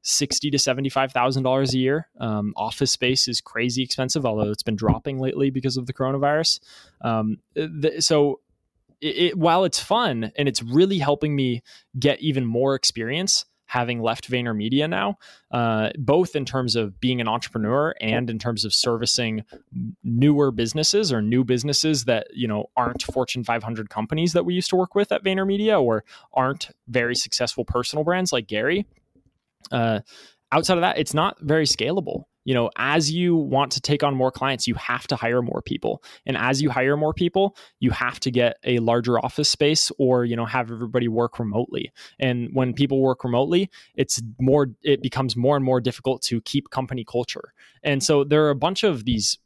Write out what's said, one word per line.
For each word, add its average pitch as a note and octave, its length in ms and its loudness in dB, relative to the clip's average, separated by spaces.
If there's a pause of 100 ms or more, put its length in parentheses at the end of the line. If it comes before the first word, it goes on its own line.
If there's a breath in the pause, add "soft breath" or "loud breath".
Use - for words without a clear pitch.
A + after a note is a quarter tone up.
sixty - 460 -2
to C#3 80 0
seventy-five C3+ 540 0
thousand C3 320 0
dollars C3 300 2
a C3 40 2
year. C3+ 300 0 (140)
Um, G#2+ 340 -2
office A2+ 380 -2
space B2+ 340 0
is A#2+ 140 -4
crazy A#2+ 420 -2
expensive, C3 420 -2
although G#2+ 240 0
it's G#2 140 -6
been A2 140 -2
dropping A2+ 420 -2
lately C#3 300 0
because C3 260 -2
of B2+ 100 -4
the B2+ 60 -10
coronavirus. C#3+ 680 0 (400 loud breath)
Um, A2 380 -2 (140)
th-, D#3+ 480 -2
so D3 380 4 (600)
it, D3+ 60 -4 (100)
it, F3 200 0
while E3+ 280 4
it's - 160 -2
fun D3+ 560 0
and C#3+ 100 2
it's - 160 -4
really E3+ 360 4
helping D3 360 0
me B2+ 260 -2 (380 loud breath)
get C#3 220 2
even C3+ 240 0
more B2 280 0
experience C3+ 680 -2 (220)
having A#2+ 360 -2
left A2+ 300 -2
VaynerMedia A#2+ 580 -2
now, G3+ 280 -2 (340 loud breath)
uh, A2+ 460 0
both D3+ 400 2
in C3+ 80 -2
terms B2 320 0
of G#2 240 -4
being B2+ 180 0
an A#2 80 -2
entrepreneur A#2 720 -2
and A#2 300 -2
in A2 100 -4
terms A2+ 240 -4
of G#2+ 100 -4
servicing A#2 680 0 (640 loud breath)
newer C3+ 460 4
businesses D#3 600 0
or A2+ 100 2
new A#2+ 220 2
businesses B2+ 640 0
that, A2+ 280 0
you B2 140 -4
know, G#2+ 200 -2 (100)
aren't B2 260 -2
Fortune B2+ 400 -2
five A#2 180 -2
hundred A2 280 -8
companies D#3 420 -2
that E3+ 140 2
we F3 80 -2
used F3+ 160 -2
to F#3 80 2
work F#3 180 0
with G3+ 160 2
at - 100 0
VaynerMedia G3 600 2
or A2+ 220 2 (280 loud breath)
aren't C3+ 360 -2 (180)
very A#2+ 260 0
successful - 520 -4
personal D3 400 -2
brands F3+ 260 0
like A#2+ 160 -2
Gary. C3+ 380 0 (840)
Uh, A2+ 300 0 (540 loud breath)
outside E3 240 2
of E3+ 40 0
that, E3+ 160 0
it's D3+ 160 -4
not D#3+ 280 0
very D3+ 240 2
scalable. E3 580 -2 (220)
You C3 80 0
know, A#2+ 240 2
as C#3+ 340 0
you F3 240 2
want C#3 380 0
to C3 80 -4
take C#3+ 200 0
on C#3+ 140 0
more B2+ 160 2
clients, C3+ 380 -4
you A2+ 60 0
have - 320 -6
to C3 100 -4
hire A#2+ 240 0
more - 200 -4
people. - 400 -4 (240 loud breath)
And - 120 -2
as C3 240 0
you D3 80 2
hire C3 260 0
more D3+ 180 0
people, G3 440 0 (240 loud breath)
you B2+ 100 4
have - 300 -4
to C3 100 -2
get A#2+ 320 2
a B2 160 2
larger A#2 400 2
office C#3 300 -2
space D#3 500 2
or, B2+ 240 4
you A#2 140 -2
know, A#2 80 -2
have A2+ 260 -4
everybody A#2 380 -2
work A#2 280 0
remotely. A#2 540 -4 (260 loud breath)
And B2 360 0
when B2+ 200 2
people C3+ 280 2
work C3 240 2
remotely, C#3+ 440 2 (260 loud breath)
it's - 260 -2 (180)
more, C3 280 4 (160)
it C#3 180 4
becomes C3 340 -2
more C3 220 2
and C3+ 80 0
more B2+ 160 2
difficult B2+ 400 -2
to A#2 180 -2
keep - 300 -4
company B2+ 340 -6
culture. - 500 -6 (300 soft breath)
And C#3 180 0
so C#3+ 220 4
there D3+ 220 4
are D3 60 4
a C#3 40 2
bunch E3+ 280 -2
of D3 200 0
these A2+ 420 -2